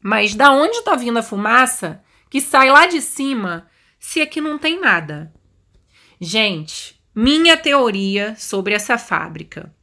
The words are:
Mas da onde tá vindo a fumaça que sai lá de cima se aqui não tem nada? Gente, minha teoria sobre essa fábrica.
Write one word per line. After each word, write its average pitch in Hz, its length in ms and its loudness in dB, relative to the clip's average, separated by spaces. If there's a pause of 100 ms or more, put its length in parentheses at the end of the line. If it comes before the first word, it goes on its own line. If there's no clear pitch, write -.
Mas 208 340 -2
da 269 180 6
onde 392 300 2
tá 415 120 0
vindo 240 240 -2
a 226 60 -2
fumaça 214 760 0 (280)
que 269 100 -2
sai 262 300 4
lá 302 160 8
de 339 140 -2
cima 226 680 -6 (300)
se - 220 -6
aqui 302 200 -4
não 302 180 -6
tem 320 220 -4
nada? 160 520 -2 (880)
Gente, 180 800 -4 (160)
minha 311 420 4
teoria 214 800 -2
sobre 196 360 -4
essa 208 220 -2
fábrica. 165 880 -10